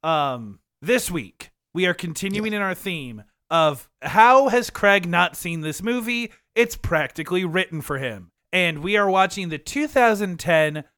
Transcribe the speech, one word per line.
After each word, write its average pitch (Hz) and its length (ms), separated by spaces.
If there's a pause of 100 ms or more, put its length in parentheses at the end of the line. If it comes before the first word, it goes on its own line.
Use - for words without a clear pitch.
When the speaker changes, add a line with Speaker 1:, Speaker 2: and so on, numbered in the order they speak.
Speaker 1:
Um, 131 560 (200)
this 226 300
week, 135 400 (240)
we 180 120
are 180 80
continuing 196 580
Speaker 2:
Yeah. 208 60
Speaker 1:
in 202 40
our 190 120
theme 131 500 (260)
of 156 380 (140)
how 233 460
has 240 220
Craig 202 360
not 175 300
seen 165 260
this 156 200
movie? 233 480 (240)
It's 233 220
practically 165 680
written 165 380
for 139 160
him. 107 320 (200)
And 170 320
we 202 140
are 202 140
watching 190 400
the 151 80
two 294 280
thousand 208 540
ten 156 440 (140)